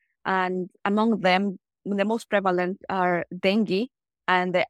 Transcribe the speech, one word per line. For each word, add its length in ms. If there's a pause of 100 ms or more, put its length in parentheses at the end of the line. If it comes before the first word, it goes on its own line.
(240)
And 460 (140)
among 360
them, 380 (260)
the 200
most 240
prevalent 500 (100)
are 440
dengue 580 (360)
and 260
the 180